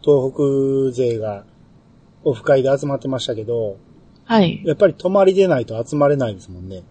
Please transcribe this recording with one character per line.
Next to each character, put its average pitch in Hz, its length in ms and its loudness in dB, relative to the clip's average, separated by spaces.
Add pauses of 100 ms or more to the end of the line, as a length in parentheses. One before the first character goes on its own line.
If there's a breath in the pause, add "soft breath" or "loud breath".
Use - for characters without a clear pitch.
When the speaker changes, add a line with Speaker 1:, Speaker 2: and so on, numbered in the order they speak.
Speaker 1:
東 135 880 2
北 120 60 -10
勢 120 220 0
が 104 260 -8 (800)
オ 135 100 0
フ 110 80 -12
会 135 220 2
で 139 120 2
集 143 100 -6
ま 139 100 -4
っ - 20 -8
て - 80 -10
ま 131 140 -6
し - 60 -8
た 120 100 -6
け 110 80 -10
ど、 110 320 -4 (480)
Speaker 2:
は 226 180 2
い。 165 220 -2
Speaker 1:
や 156 100 0
っ - 20 -4
ぱ 202 120 4
り - 60 0
泊 - 160 -4
ま 196 140 4
り 190 100 0
で 190 140 4
な 139 120 2
い 110 60 -6
と 113 160 -8
集 147 140 -6
ま 143 120 2
れ 147 80 2
な 127 120 -2
い 104 60 -6
で 95 60 -16
す - 100 -20
も 90 100 -16
ん 90 80 -14
ね。 92 220 -14